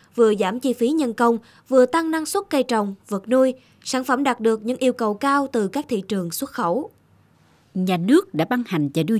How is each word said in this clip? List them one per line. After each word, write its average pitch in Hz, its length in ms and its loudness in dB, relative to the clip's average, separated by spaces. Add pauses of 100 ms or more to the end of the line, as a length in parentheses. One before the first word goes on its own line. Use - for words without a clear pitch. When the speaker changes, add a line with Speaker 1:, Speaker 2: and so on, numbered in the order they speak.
(160)
Speaker 1:
vừa 220 200 4
giảm 202 240 -2
chi 254 140 0
phí 233 160 0
nhân 285 240 0
công, 233 240 2 (300)
vừa 254 180 6
tăng 320 260 0
năng 320 140 -2
suất 392 240 -4
cây 269 140 0
trồng, 208 320 -2 (120)
vật 202 220 -6
nuôi, 262 240 4 (300)
sản 262 200 -2
phẩm 269 200 0
đạt 254 160 0
được 220 260 0
những 240 120 -4
yêu 254 160 2
cầu 220 200 -2
cao 277 380 0
từ 214 160 0
các 277 220 -6
thị 202 180 -4
trường 185 240 -4
xuất - 180 -8
khẩu. 226 400 -2 (840)
Speaker 2:
Nhà 185 240 0
nước 247 360 2
đã 151 120 0
ban 247 220 -2
hành 151 260 -2
và 165 100 0
đưa 214 160 0